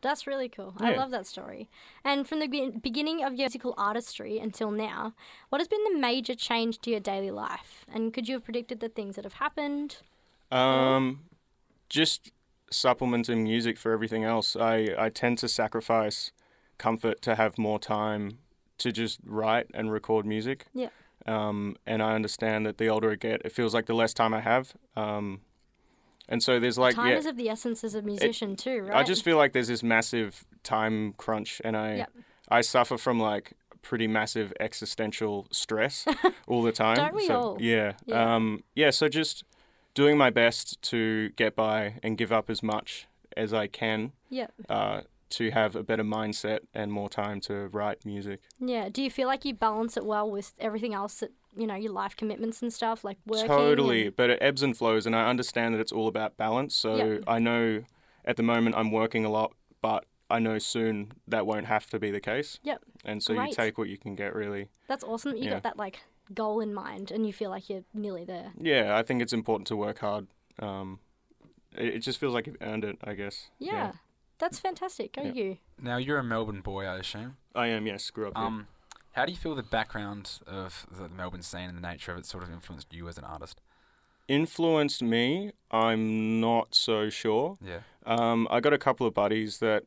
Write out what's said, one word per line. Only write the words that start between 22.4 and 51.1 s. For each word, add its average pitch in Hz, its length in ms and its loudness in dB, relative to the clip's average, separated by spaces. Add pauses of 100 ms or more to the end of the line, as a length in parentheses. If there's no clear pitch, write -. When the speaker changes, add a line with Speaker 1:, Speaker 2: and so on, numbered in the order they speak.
Speaker 2:
that 107 120 -4
the 113 100 2
older 110 240 4
I 107 40 -2
get, 110 280 -2
it - 80 -6
feels 113 220 0
like 113 140 2
the 113 80 2
less 113 180 4
time 113 200 4
I 110 80 0
have. 123 320 2 (220)
Um, 104 460 -4 (880)
and 117 140 0
so 127 160 4
there's, 120 180 2
like, 127 180 6
Speaker 1:
Time 226 140 4
Speaker 2:
yeah, - 80 6
Speaker 1:
is 302 80 0
of 285 120 -4
the 233 120 -2
essence 226 340 -4
as 214 120 -6
a 214 60 -4
musician 208 500 0
Speaker 2:
it, 196 80 -8
Speaker 1:
too, 247 280 -4
Speaker 2:
I 202 100 4
Speaker 1:
right? 131 100 8
Speaker 2:
just 185 160 2
feel 165 140 6
like 139 160 6
there's 123 160 2
this 120 140 0
massive 113 640 2 (180)
time 110 500 0
crunch, - 500 -4
and 110 120 -2
I, 107 200 -2
Speaker 1:
Yep. - 160 -6 (380)
Speaker 2:
I 117 120 8
suffer 123 360 2
from, 120 220 2
like, 107 340 0 (280)
pretty 113 260 -2
massive 107 520 0
existential 107 920 -4
stress 113 540 0 (220)
Speaker 1:
<laughs> - 200 -2
Speaker 2:
all 120 140 2
the - 120 4
time. 110 240 6
Speaker 1:
Don't 302 180 2
we 415 120 0
Speaker 2:
So, 302 80 4
Speaker 1:
all? 233 260 0
Speaker 2:
yeah. 110 320 2 (120)
Speaker 1:
Yeah. 117 300 4
Speaker 2:
Um, 110 280 0 (120)
yeah, 147 140 6
so 151 180 4
just 151 360 0 (520)
doing 147 220 8
my 135 120 8
best 117 540 4
to 110 460 2
get 110 260 2
by 107 480 2
and 110 140 0
give 110 140 0
up 110 180 2
as 107 120 -2
much - 460 -4 (300)
as 107 160 -2
I 107 140 0
can, 110 440 -2 (180)
Speaker 1:
Yep. 254 240 -8 (160)
Speaker 2:
uh, 104 320 0 (280)
to 113 220 -2
have 107 240 2
a 110 80 -4
better 110 220 0
mindset 107 540 -2 (140)
and 104 180 -4
more 104 180 -4
time 104 320 -4
to 101 260 -6
write 104 380 -4
music. 101 340 -8 (200)
Speaker 1:
Yeah. 240 300 -4
Do 254 140 -6
you 269 80 -2
feel 254 160 -2
like 262 160 -2
you 277 100 -4
balance 220 440 0
it - 80 -4
well 214 240 0
with 202 280 -8
everything 220 360 -4
else 202 260 -6